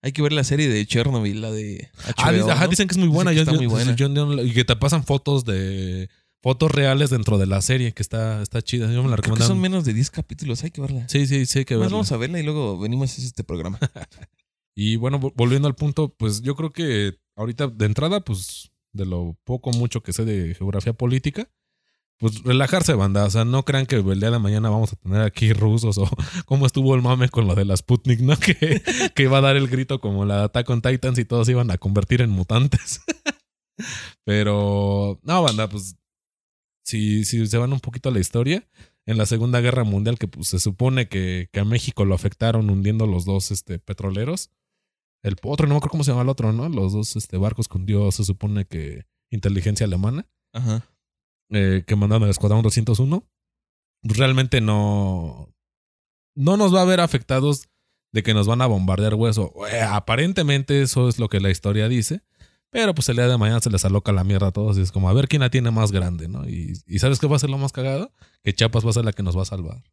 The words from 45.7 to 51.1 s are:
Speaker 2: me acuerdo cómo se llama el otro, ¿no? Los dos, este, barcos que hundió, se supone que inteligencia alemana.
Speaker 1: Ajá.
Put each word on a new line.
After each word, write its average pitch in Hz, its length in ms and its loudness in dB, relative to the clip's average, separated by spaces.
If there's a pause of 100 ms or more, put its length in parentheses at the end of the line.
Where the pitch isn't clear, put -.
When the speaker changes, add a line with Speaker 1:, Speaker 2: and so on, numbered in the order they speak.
Speaker 2:
me 147 40 2
acuerdo 143 140 -4
cómo 151 120 -2
se 135 80 0
llama 123 100 0
el 127 60 0
otro, 113 240 0
¿no? 120 160 -2
Los 98 240 -2
dos, 107 240 -4
este, 104 200 -8
barcos 104 320 -2
que 95 100 -6
hundió, 101 340 0
se 104 120 -2
supone 101 400 -2
que 78 420 -10 (240)
inteligencia 101 560 0
alemana. 101 420 -2 (240)
Speaker 1:
Ajá. 117 320 -4 (640)